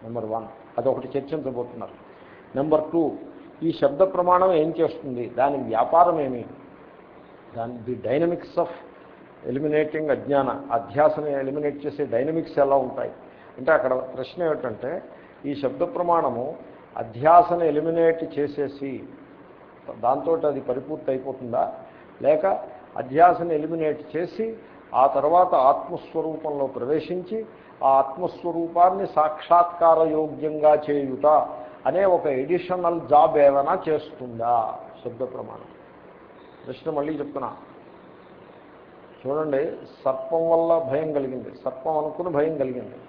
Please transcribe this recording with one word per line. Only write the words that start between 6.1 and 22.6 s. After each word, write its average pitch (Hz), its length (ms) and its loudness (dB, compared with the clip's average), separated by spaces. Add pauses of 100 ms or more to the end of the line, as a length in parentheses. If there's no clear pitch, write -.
ఏమి, 127 260 -4 (1120)
దాని, 117 160 -6
the 117 320 -8
dynamics 170 540 -2
of 170 80 0 (840)
eliminating 151 600 -2
అజ్ఞాన, 131 500 0 (100)
అధ్యాసని 151 640 0
ఎలిమినేట్ 143 520 -4
చేసే 147 200 -4
డైనమిక్స్ 147 540 -2
ఎలా 139 160 4
ఉంటాయి? 117 360 -2 (500)
అంటే 147 100 2
అక్కడ 131 220 2
ప్రశ్న 131 500 -6
ఏమిటంటే, 135 600 -4 (420)
ఈ 139 100 -4
శబ్ద 139 240 -4
ప్రమాణము 165 760 -2 (420)
అధ్యాసను 160 680 6
ఎలిమినేట్ 165 760 2
చేసేసి 139 640 -6 (960)
దాంతో 147 480 0
అది 135 140 -2
పరిపూర్తి 135 500 -6
అయిపోతుందా, 131 640 -4 (480)
లేక 147 240 2 (520)